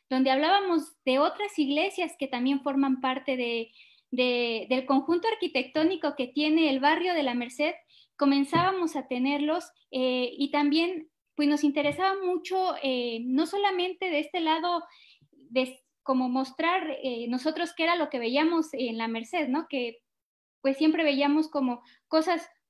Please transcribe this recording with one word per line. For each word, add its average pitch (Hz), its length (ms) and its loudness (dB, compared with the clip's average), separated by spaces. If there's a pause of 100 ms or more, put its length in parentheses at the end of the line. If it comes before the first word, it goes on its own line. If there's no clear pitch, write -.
donde 262 220 2
hablábamos 339 720 2
de 254 140 2
otras 381 400 -2
iglesias 311 600 -2
que 277 100 -6
también 269 340 -2
forman 269 380 0
parte 262 360 -2
de, 233 360 -4 (380)
de, 240 600 0
del 254 160 0
conjunto 330 420 2
arquitectónico 320 880 -2
que 254 120 -4
tiene 311 420 2
el 262 100 0
barrio 349 340 2
de 302 80 0
la 247 120 -2
Merced. 247 400 -4 (420)
Comenzábamos 320 800 2
a 262 100 -6
tenerlos, 285 640 -2 (200)
eh, 254 460 -2
y 277 140 -2
también, 311 580 0 (260)
pues, 294 140 2
nos 294 140 2
interesaba 294 520 2 (100)
mucho, 359 580 -2
eh, 240 420 -2
no 262 220 0
solamente 370 640 -2
de 302 100 0
este 311 200 -4
lado, 330 420 0 (480)
de, 254 500 -4 (220)
como 254 260 0
mostrar, 311 720 -2
eh, 240 260 -6
nosotros 311 480 -2
qué 330 80 0
era 339 120 2
lo 302 120 0
que 262 100 -6
veíamos 311 540 0
en 233 260 -4
la 226 100 -4
Merced, 240 400 -4
¿no? 302 200 -2
Que, 247 300 -6 (640)
pues, 269 160 0
siempre 311 260 4
veíamos 285 440 2
como 247 340 -2 (260)
cosas 320 400 0 (200)